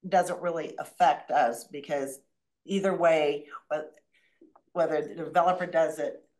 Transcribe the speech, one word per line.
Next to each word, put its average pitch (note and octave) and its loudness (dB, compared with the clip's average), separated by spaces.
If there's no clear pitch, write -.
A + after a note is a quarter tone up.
doesn't F3 2
really E3 -4
affect - 0
us B2 2
because C#3 -6
either F#3+ 0
way, D#3 2
but D3+ -6
whether D#3 0
the D3 -8
developer F3 0
does D#3+ 0
it, - -6